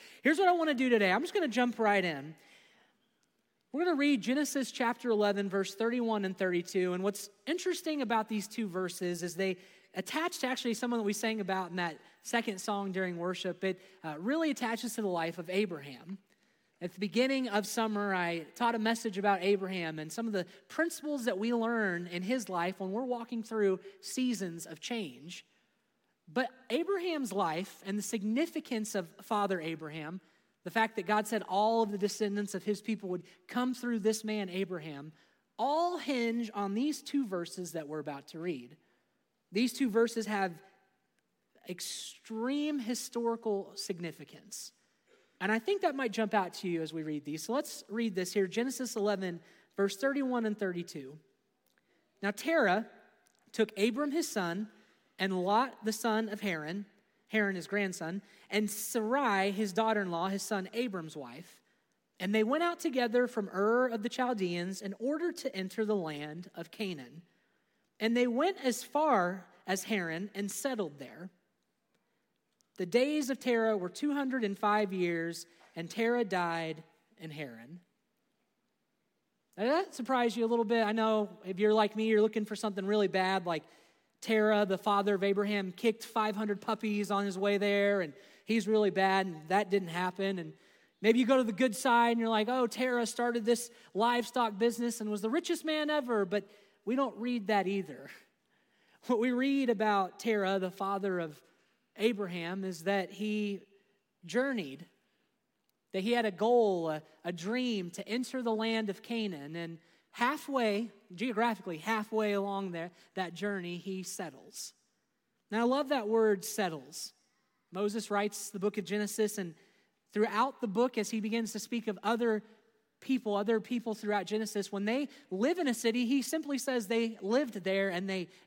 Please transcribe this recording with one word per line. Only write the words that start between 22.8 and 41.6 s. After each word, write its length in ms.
when 100
we're 140
walking 380
through 380
seasons 640
of 160
change. 640
But 220
Abraham's 640
life 500
and 140
the 40
significance 920
of 140
Father 400
Abraham, 640
the 80
fact 240
that 100
God 200
said 220
all 340
of 100
the 40
descendants 580
of 80
his 200
people 260
would 140
come 260
through 280
this 220
man, 280
Abraham, 600
all 380
hinge 560
on 220
these 260
two 260
verses 460
that 160
we're 120
about 280
to 100
read. 380
These 220
two 160
verses 380
have 260